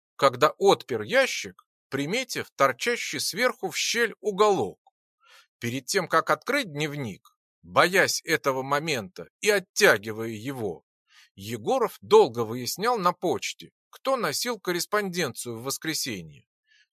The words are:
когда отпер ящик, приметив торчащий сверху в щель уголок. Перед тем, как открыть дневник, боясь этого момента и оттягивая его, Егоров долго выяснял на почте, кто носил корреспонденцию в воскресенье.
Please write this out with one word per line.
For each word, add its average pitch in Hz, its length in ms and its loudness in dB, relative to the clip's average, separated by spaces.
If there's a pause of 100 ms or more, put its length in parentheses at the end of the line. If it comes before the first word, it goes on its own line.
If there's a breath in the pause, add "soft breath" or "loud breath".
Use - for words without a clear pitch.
(160)
когда 135 420 4
отпер 151 460 2
ящик, 175 640 -2 (240)
приметив 156 680 -4
торчащий 139 640 0
сверху 220 500 -2
в - 80 -10
щель 226 420 -2
уголок. 190 600 0 (800 soft breath)
Перед 120 260 -6
тем, 180 220 -2
как 160 240 2
открыть 240 400 -2
дневник, 143 680 -8 (240)
боясь 147 640 2
этого 139 380 0
момента 135 680 -4 (120)
и 196 80 0
оттягивая 113 800 2
его, 110 540 -8 (520 soft breath)
Егоров 123 640 -2
долго 120 420 6
выяснял 127 540 -2
на 180 160 2
почте, - 580 -4 (180)
кто - 280 -2
носил 208 420 -2
корреспонденцию 175 1000 -4
в 117 60 -12
воскресенье. 117 840 -6 (500 soft breath)